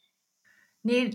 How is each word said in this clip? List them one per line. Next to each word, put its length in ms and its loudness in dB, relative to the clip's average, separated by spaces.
Nee, 300 0